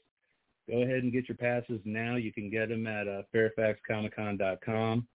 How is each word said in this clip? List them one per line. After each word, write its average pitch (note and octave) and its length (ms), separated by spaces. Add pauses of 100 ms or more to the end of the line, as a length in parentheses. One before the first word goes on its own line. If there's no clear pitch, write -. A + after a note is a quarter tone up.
(680)
go A#2 120
ahead B2+ 220
and B2 80
get B2+ 160
your A#2 100
passes A#2+ 480
now. A2+ 300
You A2 160
can G#2 180
get A2 220
'em A2+ 160
at, G#2 200
uh, G2 240
fairfax A2 560
comic G#2+ 280
con G#2 220
dot F#2+ 240
com. A2+ 540